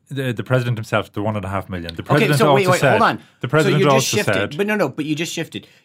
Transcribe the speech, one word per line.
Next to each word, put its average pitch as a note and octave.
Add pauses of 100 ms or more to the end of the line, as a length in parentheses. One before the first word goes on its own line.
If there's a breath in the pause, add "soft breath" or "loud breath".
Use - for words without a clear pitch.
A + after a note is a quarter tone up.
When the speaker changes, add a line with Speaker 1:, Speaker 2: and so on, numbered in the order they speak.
Speaker 1:
the, C3
the A2+
president B2
himself, G#2+
the G#2
one A2
and G#2
a F#2+
half F#2+
million. E2+
The F#2
Speaker 2:
Okay, -
Speaker 1:
president D3+
Speaker 2:
so D3+
wait, C3+
Speaker 1:
also F3+
Speaker 2:
wait, F3+
Speaker 1:
said, C#3+
Speaker 2:
hold A2
on. A2+ (180 loud breath)
Speaker 1:
the -
president D3+
Speaker 2:
So D3
you C#3+
Speaker 1:
also C3
Speaker 2:
just - (200)
shifted. G2+
Speaker 1:
said D3
Speaker 2:
But G3+
no, G#3+
no, F3+
but C3+
you D3+
just D#3+
shifted. C#3 (180 soft breath)